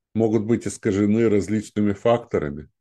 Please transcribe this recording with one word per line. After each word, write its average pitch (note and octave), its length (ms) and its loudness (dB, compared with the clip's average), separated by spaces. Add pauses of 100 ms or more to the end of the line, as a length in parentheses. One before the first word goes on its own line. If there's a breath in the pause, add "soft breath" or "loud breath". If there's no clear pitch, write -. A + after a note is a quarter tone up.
(120)
могут A2 300 0
быть A2 240 -2
искажены G#2 640 0
различными G#2 640 0
факторами, E2 760 -2 (120)